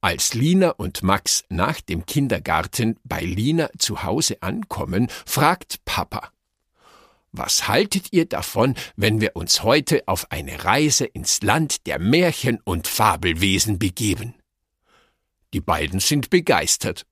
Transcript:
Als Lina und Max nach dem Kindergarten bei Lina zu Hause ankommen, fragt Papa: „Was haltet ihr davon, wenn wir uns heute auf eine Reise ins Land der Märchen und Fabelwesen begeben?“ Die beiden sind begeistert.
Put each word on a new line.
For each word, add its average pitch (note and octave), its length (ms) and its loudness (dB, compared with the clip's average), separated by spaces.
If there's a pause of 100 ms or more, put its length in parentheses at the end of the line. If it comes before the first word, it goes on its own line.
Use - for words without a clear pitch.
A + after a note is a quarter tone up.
Als - 340 0
Lina E3+ 360 4
und - 320 -6
Max F#2+ 460 2
nach F#2+ 320 0
dem E2+ 240 -4
Kindergarten A2 1000 0
bei - 180 -6
Lina B2 560 0
zu - 240 -4
Hause A2+ 400 -2
ankommen, A2 680 -4 (160)
fragt - 640 0
Papa: - 440 -6 (1000)
„Was - 360 -2
haltet - 440 0
ihr E3+ 140 4
davon, A2+ 480 0 (220)
wenn G#2+ 260 2
wir G#2+ 120 0
uns - 280 -2
heute C3+ 440 2
auf - 240 -2
eine C#2+ 340 -8
Reise C#3 420 2
ins - 340 -4
Land C3+ 460 0
der C#2+ 120 -4
Märchen C3 680 2
und F2 220 -4
Fabelwesen F#2+ 920 2
begeben?“ G#2 560 -2 (1200)
Die - 80 -2
beiden D#2 380 -2
sind D3 280 0
begeistert. C3 840 0